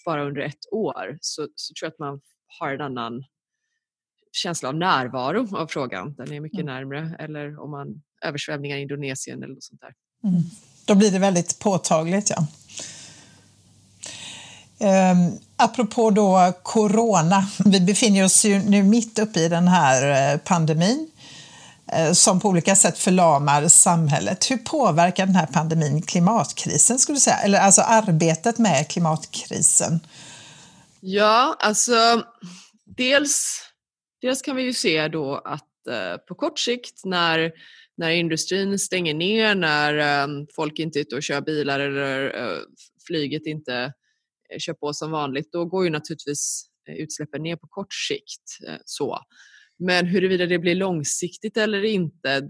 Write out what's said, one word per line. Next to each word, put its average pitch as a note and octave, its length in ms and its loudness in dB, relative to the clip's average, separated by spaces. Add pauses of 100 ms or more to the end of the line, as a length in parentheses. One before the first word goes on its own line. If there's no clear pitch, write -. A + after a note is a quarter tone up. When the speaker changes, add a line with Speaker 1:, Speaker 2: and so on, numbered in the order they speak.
Speaker 1:
bara D3 220 -4
under C#3+ 140 -8
ett - 320 -10
år, D3 480 -6
så, - 340 -8
så - 200 -14
tror - 120 -10
jag D#3+ 60 -10
att - 60 -20
man C#3+ 220 -10 (380)
har C#3+ 160 -6
en C3+ 60 -8
annan B2 440 -10 (1080)
känsla E3 360 -6
av C3+ 60 -4
närvaro D#3+ 840 -2
av D#3 100 -4
frågan. B2 500 -8
Den A#2+ 160 -14
är D3 80 -12
mycket D#3 200 -10
Speaker 2:
Mm. D3 140 -8
Speaker 1:
närmare, C#3 440 -10
eller D3+ 420 -12
om D3 100 -14
man, C#3+ 320 -14 (220)
översvämningar C#3+ 520 -8
i C#3 40 -8
Indonesien C3+ 600 -10
eller C#3 120 -16
något C#3 100 -20
sånt C#3 160 -20
där. B2 120 -20 (360)
Speaker 2:
Mm. F3 140 2 (440)
Då G#3+ 80 4
blir G3+ 160 6
det F#3 80 0
väldigt F#3 400 0
påtagligt, F3 720 0
ja. - 160 -2 (2500)
Ehm, F#3 520 4 (180)
apropå A3+ 540 2
då F#3+ 420 6 (100)
corona, G3 840 2 (180)
vi G3 160 6
befinner G3 440 4
oss F#3 200 4
ju G3+ 140 4
nu G3+ 240 4
mitt A3 360 4
uppe G#3+ 220 0
i E3 80 4
den E3+ 200 4
här, C#3 640 4
eh, D3 60 0
pandemin, F3 720 0 (840)
eh, D#3+ 200 2
som F#3 280 4
på G#3+ 80 0
olika F#3+ 280 2
sätt - 220 2
förlamar D3 680 4
samhället. E3 840 4
Hur C4 60 0
påverkar F#3 720 2
den F#3+ 80 4
här E3 120 4
pandemin D#3 560 0
klimatkrisen, - 960 0
skulle D4 180 0
du C4 40 0
säga? - 160 4
Eller G3+ 220 2
alltså F#3+ 240 6
arbetet F3 760 2
med D#3+ 300 2
klimatkrisen? - 1120 -2 (1000)
Speaker 1:
Ja, G#3+ 600 2
alltså, A3+ 640 2 (720)
dels, C#4 680 0 (580)
dels B3+ 220 -4
kan C#4 140 -6
vi C4 60 -2
ju B3+ 100 -4
se D#3 360 0
då D3+ 360 -6
att, - 460 -14
eh, F#2 260 -6 (120)
på F3+ 60 -14
kort - 240 -6
sikt - 460 -6
när, E3 480 0 (440)
när E3 140 -4
industrin F3 680 -2
stänger F3 360 -2
ner, G#3 400 0
när, D3+ 440 0
ehm, C#3+ 480 -2 (100)
folk D3+ 220 -6
inte D#3 200 -4
är - 20 -2
ute D3 160 -6
och C#3+ 60 -8
kör C#3+ 180 -4
bilar C#3+ 400 -4
eller, C#3 440 -4 (180)
eh, F#2+ 160 -6 (480)
flyget D#3 400 -6
inte, D3+ 280 -8 (800)
eh, - 60 -12
kör - 160 -8
på D3 180 -8
som D#3 180 -8
vanligt, D3 420 -6
då E3+ 120 -4
går F3+ 200 -4
ju F3 60 0
naturligtvis, D3+ 720 -8 (240)
eh, D3+ 60 -14
utsläppen D3+ 480 -12
ner E3 140 -8
på D#3+ 140 -18
kort - 240 -14 (140)
sikt, - 600 -12
eh, D#2+ 160 -12
så. - 340 -8 (640)
Men F3+ 220 2
huruvida F#3 400 0
det F3 120 0
blir F3 160 0
långsiktigt F#3 840 -6
eller G#3+ 280 -2
inte, E3 640 -2